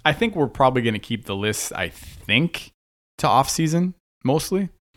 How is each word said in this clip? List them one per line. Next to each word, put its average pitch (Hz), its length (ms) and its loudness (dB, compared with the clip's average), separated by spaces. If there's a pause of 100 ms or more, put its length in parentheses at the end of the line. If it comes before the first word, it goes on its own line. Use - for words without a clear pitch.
I 202 80 4
think 220 240 -2
we're 147 100 2
probably 131 360 2
gonna 110 160 0
keep 110 260 -8
the 101 120 -6
lists, 104 360 -2
I 90 160 -4
think, - 840 -2 (480)
to - 100 0
off 127 220 4
season 170 440 0 (300)
mostly. 160 440 0 (280)